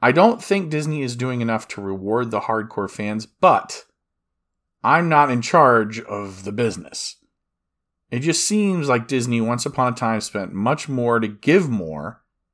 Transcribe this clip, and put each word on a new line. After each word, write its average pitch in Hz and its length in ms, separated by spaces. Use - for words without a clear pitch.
I 123 100
don't 214 300
think 196 280
Disney 151 320
is 120 140
doing 127 260
enough 113 280
to - 120
reward 101 500
the 104 100
hardcore 110 480
fans, 107 360
but - 600
I'm 160 260
not 147 200
in 123 120
charge 117 580
of 98 460
the 104 60
business. 104 680
It 120 100
just 160 280
seems 190 420
like 120 180
Disney 123 340
once 117 240
upon 127 280
a - 20
time 113 260
spent 95 320
much 117 360
more 120 300
to 110 80
give 147 420
more, 82 540